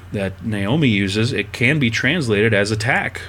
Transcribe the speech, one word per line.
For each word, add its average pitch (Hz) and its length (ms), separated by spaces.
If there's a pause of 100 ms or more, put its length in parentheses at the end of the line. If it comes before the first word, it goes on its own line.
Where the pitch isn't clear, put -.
(120)
that 95 340
Naomi 113 440
uses, 104 440
it 101 200
can 135 260
be 123 100
translated 117 640
as 101 160
attack 113 600